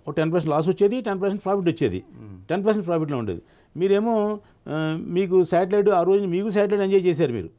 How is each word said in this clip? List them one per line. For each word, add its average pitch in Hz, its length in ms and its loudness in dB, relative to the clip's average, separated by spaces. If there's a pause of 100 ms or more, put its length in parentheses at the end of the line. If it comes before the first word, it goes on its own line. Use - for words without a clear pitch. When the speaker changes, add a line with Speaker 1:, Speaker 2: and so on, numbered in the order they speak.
Speaker 1:
ఓ - 20 -6
టెన్ 160 220 0
పర్సెంట్ 160 180 0
లాస్ 151 180 0
వచ్చేది, 208 320 2
టెన్ 196 200 -4
పర్సెంట్ 196 220 -2
ప్రాఫిట్ 190 260 0
వచ్చేది. 101 340 -2 (160)
Speaker 2:
మ్మ్. 98 300 -18
Speaker 1:
టెన్ 185 160 -2
పర్సెంట్ 208 220 0
ప్రాఫిట్‌లో 156 300 -2
ఉండేది. 101 240 -4 (360)
మీరేమో, 208 640 0 (300)
ఆ, 156 380 -4
మీకు 180 360 2
శాటిలైట్ 190 460 2
ఆ 180 140 4
రోజు 196 220 2
మీకు 185 240 -2
శాటిలైట్ 202 340 2
ఎంజాయ్ 190 220 2
చేశారు 156 260 2
మీరు. 104 280 -6